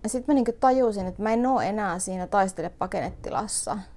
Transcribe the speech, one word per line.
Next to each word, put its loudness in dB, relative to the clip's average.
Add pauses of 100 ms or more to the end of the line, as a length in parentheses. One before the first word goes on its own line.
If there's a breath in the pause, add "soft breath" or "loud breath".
sit -4
mä 4
niinku 4
tajusin, 4
että -8
mä 2
en 2
oo 2
enää -2
siinä -6
taistele 0
pakenetilassa -4 (200)